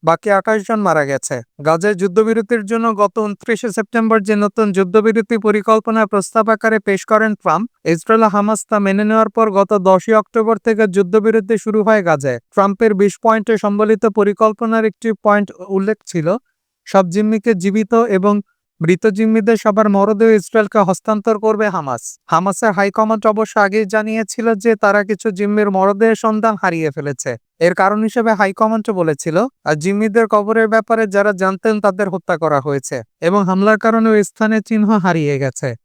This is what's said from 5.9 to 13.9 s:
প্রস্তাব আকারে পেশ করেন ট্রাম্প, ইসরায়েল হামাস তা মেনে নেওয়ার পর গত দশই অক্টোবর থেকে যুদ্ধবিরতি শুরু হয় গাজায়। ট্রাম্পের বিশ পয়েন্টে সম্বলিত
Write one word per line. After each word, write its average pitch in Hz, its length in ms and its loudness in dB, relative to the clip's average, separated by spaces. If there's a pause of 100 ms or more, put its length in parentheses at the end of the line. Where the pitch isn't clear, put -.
প্রস্তাব 208 440 -2
আকারে 220 280 0
পেশ 196 260 -2
করেন 214 300 0
ট্রাম্প, 180 360 -2 (140)
ইসরায়েল 220 400 2
হামাস 208 460 0
তা 214 80 0
মেনে 196 260 0
নেওয়ার 220 240 2
পর 220 220 0
গত 196 220 0
দশই 190 400 2
অক্টোবর 220 440 0
থেকে 220 320 0
যুদ্ধবিরতি 202 720 0
শুরু 214 240 -2
হয় 214 220 2
গাজায়। 139 340 0
ট্রাম্পের 202 560 0
বিশ 190 280 2
পয়েন্টে 220 360 0
সম্বলিত 214 480 0